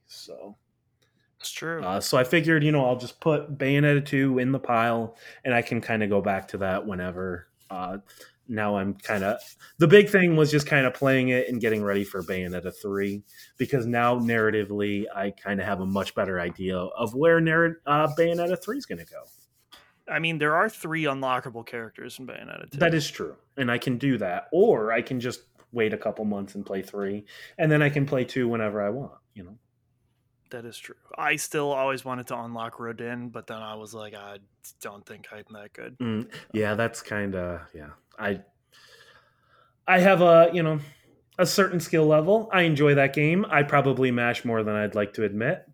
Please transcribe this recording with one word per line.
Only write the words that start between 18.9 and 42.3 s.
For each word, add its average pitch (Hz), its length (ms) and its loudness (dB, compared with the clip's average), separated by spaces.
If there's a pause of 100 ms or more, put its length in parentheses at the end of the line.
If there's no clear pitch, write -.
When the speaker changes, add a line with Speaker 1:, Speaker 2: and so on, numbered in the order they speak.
Speaker 1:
go. - 200 -20 (840)
Speaker 2:
I 156 120 -4
mean, 165 180 -2
there 151 180 2
are 208 140 2
three 160 340 -6
unlockable 127 640 -4
characters 117 540 -12
in 127 80 -14
Bayonetta - 440 -16
two. 139 60 -10
Speaker 1:
That 170 160 2
is 151 180 -2
true, 80 240 -10 (220)
and 127 120 0
I 120 100 0
can 123 180 -2
do 131 220 0
that, 92 340 -4
or 120 400 4
I 120 80 2
can 127 180 -8
just 120 220 -6 (320)
wait 110 200 2
a 104 40 -4
couple 110 260 -6
months 98 320 -4
and 101 100 -10
play 95 160 -6
three, 101 440 -8 (320)
and 160 120 2
then 151 120 4
I 143 80 4
can 143 160 0
play 135 180 0
two 123 240 -2
whenever 107 340 -2
I 101 100 -2
want, 131 280 -10 (140)
you 98 100 -16
know? 101 140 -20 (960)
Speaker 2:
That 117 120 -12
is 113 120 -14
true. - 160 -18 (240)
I 151 200 0
still 147 340 -4
always 135 340 -2
wanted 123 220 -8
to 127 100 -8
unlock 117 420 -10
Rodin, 120 500 -10
but 113 180 -14
then 113 100 -12
I 107 160 -12
was 107 220 -16
like, 107 180 -14
"I 101 240 -16 (440)
don't 104 220 -14
think 104 280 -20
I'm 107 220 -16
that 104 200 -18
good." 120 240 -16
Speaker 1:
Mm, 113 340 -4 (220)
yeah, 107 220 0
that's 113 260 -2
kinda, 92 720 -6
yeah. 76 200 -18 (260)
I, 101 240 -6 (1400)
I 185 100 6
have 185 240 6
a, 170 320 10
you 175 80 0
know, 156 180 0 (600)
a 180 80 4
certain 185 320 2
skill 160 260 2
level. 165 480 4